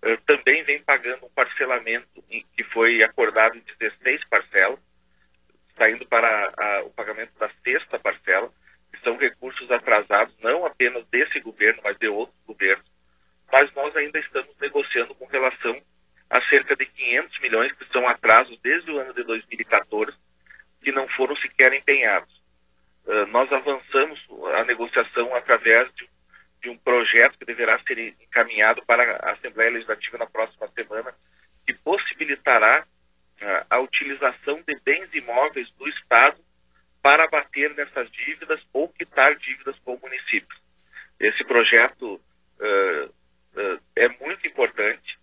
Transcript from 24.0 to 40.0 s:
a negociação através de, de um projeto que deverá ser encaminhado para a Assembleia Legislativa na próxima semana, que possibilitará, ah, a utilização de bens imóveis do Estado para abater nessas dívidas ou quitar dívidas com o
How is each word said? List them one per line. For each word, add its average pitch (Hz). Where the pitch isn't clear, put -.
a 107
negociação 120
através 117
de, -
de -
um 120
projeto 120
que -
deverá 117
ser 123
encaminhado 113
para 117
a -
Assembleia 113
Legislativa 113
na 117
próxima 110
semana, 113
que -
possibilitará, 139
ah, 98
a 120
utilização 139
de 147
bens 170
imóveis 151
do 135
Estado 135
para 151
abater 147
nessas 135
dívidas 156
ou 151
quitar 147
dívidas 135
com 127
o 120